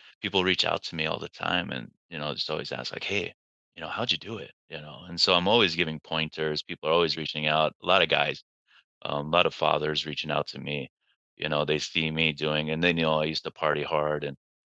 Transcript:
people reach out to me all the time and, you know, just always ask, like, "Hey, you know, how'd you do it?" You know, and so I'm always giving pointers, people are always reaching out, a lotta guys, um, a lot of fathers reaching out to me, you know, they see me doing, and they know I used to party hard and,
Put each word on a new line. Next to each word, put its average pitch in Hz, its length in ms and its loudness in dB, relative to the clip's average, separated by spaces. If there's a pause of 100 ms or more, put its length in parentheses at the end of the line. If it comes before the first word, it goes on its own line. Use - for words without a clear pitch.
(220)
people 95 220 2
reach 92 220 2
out 82 180 0
to - 120 -8
me 80 100 -2
all 80 140 -2
the 80 100 -10
time 85 420 -2
and, 64 200 -8 (180)
you 85 80 -12
know, 73 160 -4
just - 160 -6
always 78 220 -6
ask, - 220 -8
like, - 100 -8
"Hey, 95 300 -4 (420)
you 82 60 -14
know, 80 80 -8
how'd 113 220 -4
you - 60 0
do 107 200 -10
it?" 80 140 -12 (180)
You 78 120 -10
know, 76 260 -16
and 87 140 -10
so 95 140 4
I'm 90 120 4
always 101 280 6
giving 80 240 0
pointers, 78 640 -2
people 80 260 -6
are 80 40 6
always 82 240 4
reaching 76 300 -4
out, 76 340 2
a - 40 -8
lotta 87 220 6
guys, 73 360 2 (600)
um, 73 240 -2
a 80 40 -4
lot 85 160 6
of 78 80 0
fathers 78 520 2
reaching 76 240 -6
out 73 180 0
to 73 100 -12
me, 69 320 -6 (460)
you 80 120 -4
know, 76 160 2
they 76 140 0
see 80 320 -2
me 80 220 0
doing, 76 380 -2
and 80 120 -2
they 87 100 4
know 80 280 2
I 78 40 0
used 80 200 -4
to 80 60 -8
party 76 320 0
hard 76 420 0
and, 71 120 -8 (360)